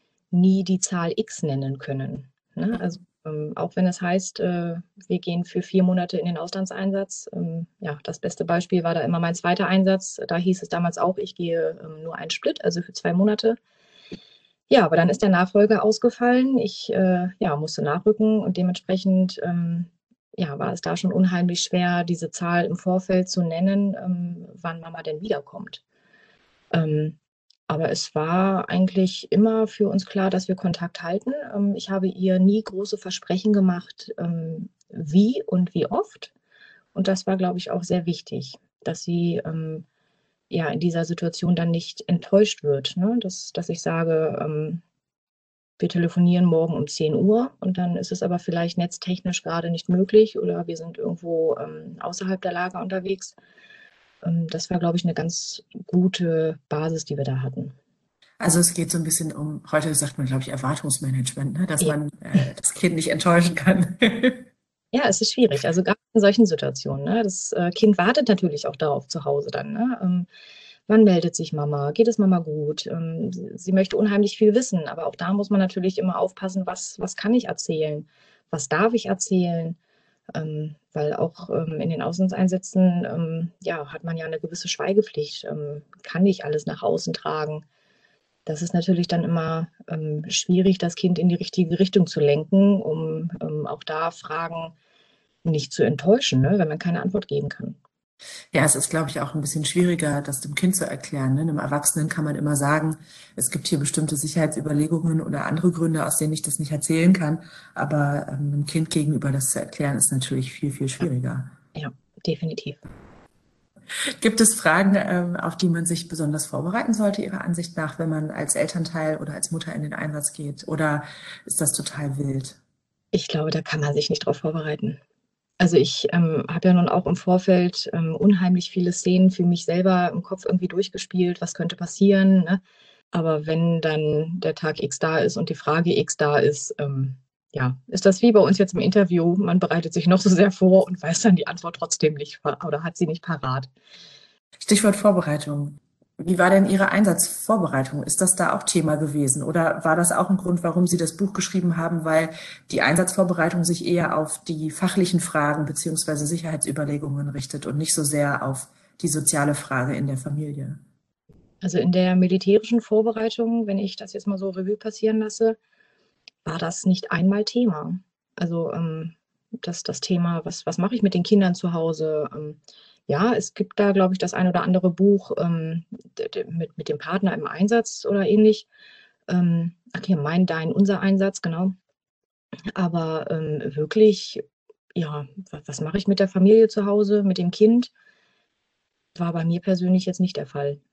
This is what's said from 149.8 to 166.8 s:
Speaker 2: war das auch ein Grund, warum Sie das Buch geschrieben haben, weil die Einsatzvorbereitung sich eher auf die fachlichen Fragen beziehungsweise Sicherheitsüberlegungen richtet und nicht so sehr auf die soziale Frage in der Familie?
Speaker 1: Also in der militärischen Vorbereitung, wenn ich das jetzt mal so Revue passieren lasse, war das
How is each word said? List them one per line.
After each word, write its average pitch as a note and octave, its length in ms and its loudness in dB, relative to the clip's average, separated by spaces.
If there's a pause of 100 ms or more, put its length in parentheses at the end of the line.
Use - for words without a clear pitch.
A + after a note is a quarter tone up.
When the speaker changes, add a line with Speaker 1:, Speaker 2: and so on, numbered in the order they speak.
Speaker 2:
war D#3+ 100 4
das E3+ 160 2
auch F#3+ 200 2
ein F#3 60 4
Grund, F3 260 -2
warum F3 240 2
Sie F3 100 0
das D#3+ 180 -2
Buch G3 160 -2
geschrieben F3 460 -2
haben, E3 280 -4
weil D#3+ 260 2 (400)
die - 100 -2
Einsatzvorbereitung F3 840 2
sich E3+ 220 -2
eher E3+ 320 0
auf D#3 260 -4
die D#3 280 -6
fachlichen F3+ 480 0
Fragen D3 460 0
beziehungsweise D#3 600 -4
Sicherheitsüberlegungen D3 1040 -4
richtet C#3 380 -8
und C3+ 100 -4
nicht D#3+ 160 0
so D#3 100 0
sehr C#3+ 400 0
auf C3+ 240 -6 (340)
die E3+ 80 0
soziale D3 440 2
Frage C3+ 420 -2
in C#3+ 120 -2
der C3+ 100 -4
Familie? C#3+ 640 -8 (800)
Speaker 1:
Also F3 160 -2
in F3+ 140 4
der F#3 240 4
militärischen G3 640 4
Vorbereitung, A3+ 880 0
wenn G3 100 -2
ich G3 180 -4
das - 180 -14
jetzt - 120 -12
mal G3 140 -2
so F#3+ 100 -4
Revue F#3+ 280 -4
passieren A3 420 0
lasse, A3 380 0 (880)
war D#3+ 120 -4
das E3 280 -6